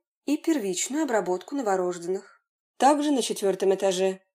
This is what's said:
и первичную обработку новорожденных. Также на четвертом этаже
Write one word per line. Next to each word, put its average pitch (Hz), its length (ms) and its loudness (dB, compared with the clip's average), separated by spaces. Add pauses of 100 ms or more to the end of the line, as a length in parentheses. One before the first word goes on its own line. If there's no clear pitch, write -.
(240)
и 285 120 0
первичную 262 680 -2
обработку 190 500 -2
новорожденных. 185 880 -4 (340)
Также 294 360 4
на 247 100 0
четвертом 190 500 0
этаже 190 480 0 (140)